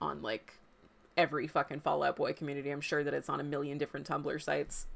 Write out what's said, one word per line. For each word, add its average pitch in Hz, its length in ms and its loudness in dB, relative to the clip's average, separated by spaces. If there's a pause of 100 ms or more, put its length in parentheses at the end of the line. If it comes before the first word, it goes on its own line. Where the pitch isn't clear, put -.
on, 147 220 -4
like, 110 320 -4 (600)
every 151 300 4
fucking 147 340 0
Fall 151 220 2
Out 139 140 4
Boy 147 160 2
community. 143 380 -4
I'm 143 100 -4
sure 147 240 2
that 143 80 0
it's 139 160 -2
on 147 100 0
a 143 60 -2
million 143 320 -2
different 143 320 -4
Tumblr 147 320 0
sites. - 560 0